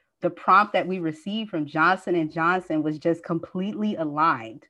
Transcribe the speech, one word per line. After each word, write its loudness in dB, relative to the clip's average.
the 0
prompt 4
that 0
we -4
received -6
from -2
Johnson 2
and 0
Johnson 0
was -4
just 0
completely -4
aligned -2